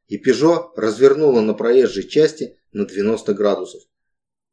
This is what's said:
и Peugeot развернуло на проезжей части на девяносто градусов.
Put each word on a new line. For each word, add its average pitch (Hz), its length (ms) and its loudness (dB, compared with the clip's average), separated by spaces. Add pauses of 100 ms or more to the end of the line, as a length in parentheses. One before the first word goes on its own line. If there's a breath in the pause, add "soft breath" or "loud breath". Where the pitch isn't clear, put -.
и 104 120 -10
Peugeot 151 580 0
развернуло 123 640 2
на 107 100 -2
проезжей 113 560 0
части 151 500 -2 (140)
на 101 140 -4
девяносто 104 480 -4
градусов. 98 480 -4 (720)